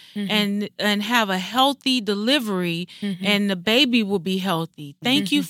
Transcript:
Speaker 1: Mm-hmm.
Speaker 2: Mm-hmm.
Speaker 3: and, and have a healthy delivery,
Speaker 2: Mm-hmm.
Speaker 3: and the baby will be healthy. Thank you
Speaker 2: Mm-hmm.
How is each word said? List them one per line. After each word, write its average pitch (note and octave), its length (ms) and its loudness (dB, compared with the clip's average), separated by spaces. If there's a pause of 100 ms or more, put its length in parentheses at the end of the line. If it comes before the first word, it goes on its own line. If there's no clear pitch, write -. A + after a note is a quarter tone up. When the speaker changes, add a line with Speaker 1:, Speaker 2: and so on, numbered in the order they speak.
(140)
Speaker 1:
Mm-hmm. G#3 60 -6
Speaker 2:
Mm-hmm. G3 100 -4
Speaker 3:
and, G#3 380 0 (100)
and G#3 240 0
have A3 260 2
a F#3+ 100 0
healthy B3+ 600 0
delivery, G3+ 880 0 (140)
Speaker 2:
Mm-hmm. F#3+ 240 -4
Speaker 3:
and G3+ 240 2
the F#3+ 60 0
baby A#3 460 2
will G3 160 0
be F#3 200 -2
healthy. E3 640 -4
Thank B3 280 0
you C#4+ 120 2
Speaker 2:
Mm-hmm. - 80 -4